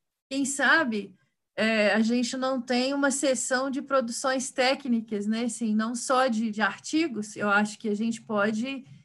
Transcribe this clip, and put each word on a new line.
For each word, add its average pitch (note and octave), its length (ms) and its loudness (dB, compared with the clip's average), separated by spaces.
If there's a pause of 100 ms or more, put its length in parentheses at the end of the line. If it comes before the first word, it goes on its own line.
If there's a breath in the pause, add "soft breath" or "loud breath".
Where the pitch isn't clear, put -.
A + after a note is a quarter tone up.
(300)
quem C4+ 160 -2
sabe, B3+ 680 0 (440)
é, G#3+ 360 2
a G#3+ 80 4
gente A#3+ 360 0
não C4 240 -2
tem B3+ 320 0
uma C#4 180 2
seção C4+ 580 0
de C4+ 120 -4
produções C4 720 -2
técnicas, A#3 720 0
né? A3 200 -2
Assim, A3+ 300 -2
não A3+ 200 0
só B3+ 320 2
de, A3+ 240 0
de G#3 100 -4
artigos, G#3+ 760 -2
eu G#3 140 -2
acho G#3 300 2
que A3+ 100 -4
a G3+ 60 0
gente A3+ 260 -2
pode A3+ 640 -2 (200 soft breath)